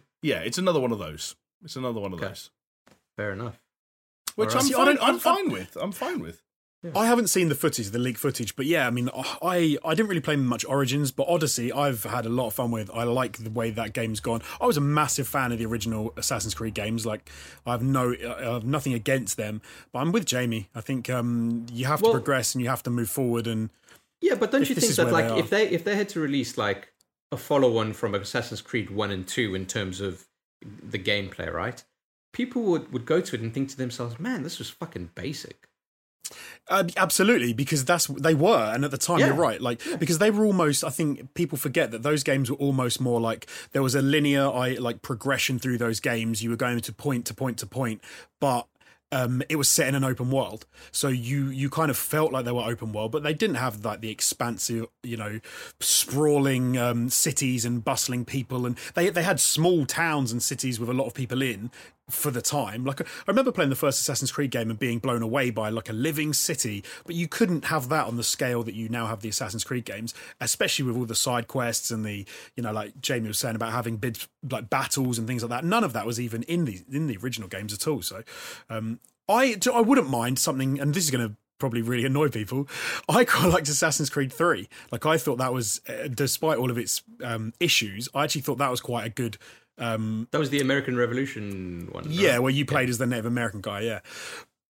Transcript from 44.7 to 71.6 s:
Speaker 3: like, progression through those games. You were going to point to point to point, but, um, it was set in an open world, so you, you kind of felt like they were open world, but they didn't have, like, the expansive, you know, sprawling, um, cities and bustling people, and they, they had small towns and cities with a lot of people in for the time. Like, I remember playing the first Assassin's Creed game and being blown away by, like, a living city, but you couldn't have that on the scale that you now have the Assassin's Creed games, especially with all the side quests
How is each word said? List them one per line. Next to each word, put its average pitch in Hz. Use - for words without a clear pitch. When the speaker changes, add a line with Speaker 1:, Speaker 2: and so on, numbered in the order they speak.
Speaker 3:
like, 120
progression 131
through 123
those 113
games. 113
You 117
were 117
going 120
to 113
point 127
to -
point 127
to -
point, 117
but, 123
um, 127
it 156
was 143
set 151
in 135
an 139
open 127
world, 110
so -
you, 131
you 135
kind 156
of 120
felt 156
like 131
they 120
were 120
open 110
world, 107
but 151
they 151
didn't 170
have, 110
like, 107
the 110
expansive, 113
you 117
know, 107
sprawling, 135
um, 120
cities 127
and 120
bustling 123
people, 123
and 120
they, 170
they 170
had 175
small 165
towns 147
and 117
cities 123
with 117
a 123
lot 127
of 120
people 127
in 117
for -
the 120
time. 120
Like, 135
I 165
remember 254
playing 156
the 131
first 139
Assassin's 135
Creed 143
game 113
and 110
being 120
blown 120
away 127
by, 107
like, 110
a 113
living 151
city, 107
but 175
you 170
couldn't 180
have 143
that 143
on 113
the 120
scale 123
that 107
you 110
now 117
have 107
the 110
Assassin's 110
Creed 123
games, 104
especially -
with 120
all 123
the 110
side 120
quests 120